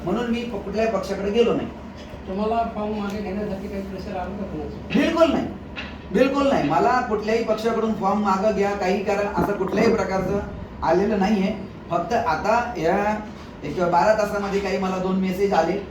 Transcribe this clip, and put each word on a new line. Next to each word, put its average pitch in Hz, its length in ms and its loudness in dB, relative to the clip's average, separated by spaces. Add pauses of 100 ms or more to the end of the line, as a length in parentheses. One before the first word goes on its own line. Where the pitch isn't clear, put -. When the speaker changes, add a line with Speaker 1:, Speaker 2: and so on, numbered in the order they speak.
Speaker 1:
म्हणून 214 220 0
मी 233 180 -2
प-, 196 120 -6
कुठल्याही 202 360 -2
पक्षाकडे 190 400 -2
गेलो 220 220 4
नाही. - 140 -2 (600)
Speaker 2:
तुम्हाला 214 360 0 (120)
फॉर्म 214 180 -4
मागे 202 280 -4
घेण्यासाठी 196 460 -6
काही 196 140 -6
प्रेशर 190 360 -8
आलं 185 200 -6
का 196 60 -6
कोणाचं? - 560 -4
Speaker 1:
बिलकुल 320 320 4
नाही, - 160 0 (640)
बिलकुल 269 360 4
नाही. 151 220 2
मला 240 320 4
कुठल्याही 214 420 0
पक्षाकडून 220 500 0
फॉर्म 196 280 0
मागं 196 340 2
घ्या, 202 160 2
काही 202 320 0
करा, 202 400 0
असं 202 80 0
कुठल्याही 202 440 2
प्रकारचं 190 440 0 (440)
आलेलं 196 360 2
नाहीये. 190 340 2 (380)
फक्त - 220 -2
आता 220 640 2
या 202 380 2 (480)
एक 147 160 -4
बारा 175 340 6
तासामध्ये 202 460 0
काही 190 180 0
मला 185 200 0
दोन 190 220 0
मेसेज 185 340 2
आले 170 240 2 (140)